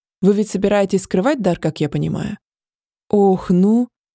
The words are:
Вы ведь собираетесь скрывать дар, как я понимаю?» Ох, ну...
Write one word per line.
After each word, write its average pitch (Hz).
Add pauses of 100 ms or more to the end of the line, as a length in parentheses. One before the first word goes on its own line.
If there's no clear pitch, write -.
(220)
Вы 196
ведь 208
собираетесь 196
скрывать 247
дар, 175
как -
я 147
понимаю?» 156 (720)
Ох, 196
ну... 208 (280)